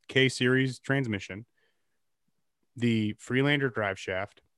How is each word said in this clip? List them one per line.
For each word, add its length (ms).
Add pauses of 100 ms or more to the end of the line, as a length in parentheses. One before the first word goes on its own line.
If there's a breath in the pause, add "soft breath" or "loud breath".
K-Series 720
transmission, 640 (1300)
the 400
Freelander 580
drive 260
shaft, 420 (160)